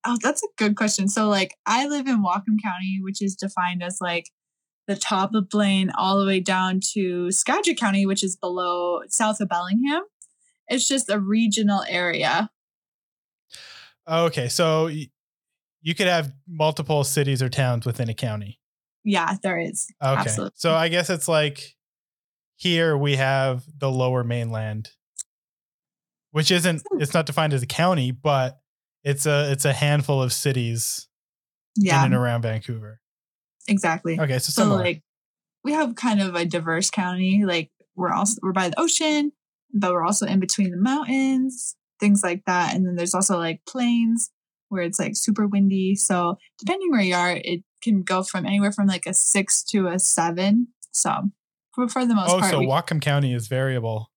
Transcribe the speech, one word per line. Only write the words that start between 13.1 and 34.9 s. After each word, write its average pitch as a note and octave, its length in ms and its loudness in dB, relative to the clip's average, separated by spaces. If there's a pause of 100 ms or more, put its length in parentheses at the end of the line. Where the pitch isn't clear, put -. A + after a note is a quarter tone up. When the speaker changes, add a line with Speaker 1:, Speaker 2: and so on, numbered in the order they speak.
Speaker 2:
Okay, D#3+ 400 0
so D#3+ 380 2
y-, D3+ 240 -8 (720)
you D#3+ 120 -4
could F#3+ 140 0
have D#3+ 240 2 (160)
multiple D#3 560 0
cities C#3 380 0
or B2+ 80 0
towns B2 360 0
within A#2 240 -4
a A2 40 -6
county. G#2+ 460 -8 (440)
Speaker 1:
Yeah, F#3+ 400 0
there F#3 160 -2
is. - 280 -6 (140)
Speaker 2:
Okay. C3+ 200 2
Speaker 1:
Absolutely. - 340 -4
Speaker 2:
So E3 180 2
I E3 140 2
guess E3+ 220 0
it's E3+ 180 -2
like D3+ 480 0 (800)
here E3 420 2
we C#3+ 200 2
have C3+ 480 0 (120)
the C3+ 140 -2
Lower B2+ 320 0
Mainland, A2+ 680 -6 (1400)
which D3+ 200 2
isn't, E3+ 380 2
Speaker 1:
Hmm. D#4 120 0
Speaker 2:
it's C#3+ 120 -2
not D#3+ 120 2
defined D3+ 280 0
as B2+ 100 0
a - 40 -6
county, D#3+ 440 0
but C#3 480 0 (440)
it's C#3 220 -2
a, C#3+ 260 2
it's C#3 140 -2
a C#3 80 4
handful D3 480 2
of B2+ 120 0
cities A#2 760 -2 (680)
Speaker 1:
Yeah. F#3 240 4
Speaker 2:
in - 80 4
and B2+ 80 4
around A#2+ 280 0
Vancouver. A2 560 -6 (720)
Speaker 1:
Exactly. E3 500 0
Speaker 2:
Okay, C3+ 200 0
so D3+ 120 -4
Speaker 1:
So, A3+ 120 0
Speaker 2:
similar. G3+ 160 4
Speaker 1:
like, F3 240 -2 (600)